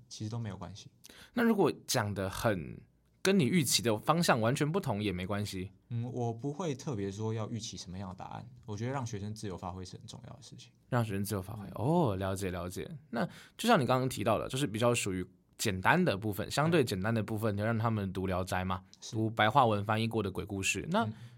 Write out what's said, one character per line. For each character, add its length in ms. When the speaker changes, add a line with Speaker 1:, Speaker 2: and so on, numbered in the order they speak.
Speaker 1:
其 160
实 60
都 80
没 120
有 60
关 200
系。 140
Speaker 2:
那 100
如 140
果 160
讲 260
得 160
很， 500
跟 160
你 60
预 200
期 160
的 180
方 240
向 160
完 160
全 160
不 80
同 240
也 80
没 160
关 180
系？ 280
Speaker 1:
嗯， 240
我 180
不 220
会 220
特 200
别 160
说 220
要 160
预 100
期 200
什 120
么 60
样 140
的 40
答 120
案， 200
我 100
觉 100
得 60
让 140
学 120
生 160
自 140
由 80
发 160
挥 100
是 140
很 100
重 200
要 80
的 80
事 140
情。 140
Speaker 2:
让 120
学 120
生 100
自 100
由 60
发 140
挥， 120
Speaker 1:
嗯。 100
Speaker 2:
哦， 400
了 200
解， 140
了 180
解。 200
那 160
就 100
像 140
你 60
刚 120
刚 100
提 140
到 160
的， 100
就 100
是 80
比 120
较 160
属 180
于 140
简 240
单 220
的 140
部 160
分， 180
相 200
对 140
简 160
单 120
的 100
部 160
分， 180
Speaker 1:
对。 60
Speaker 2:
你 40
让 100
他 140
们 220
读 140
《聊 180
斋》 200
嘛， 200
Speaker 1:
是。 160
Speaker 2:
读 140
白 180
话 180
文 180
翻 160
译 60
过 160
的 80
鬼 140
故 180
事。 280
那 140
Speaker 1:
嗯。 80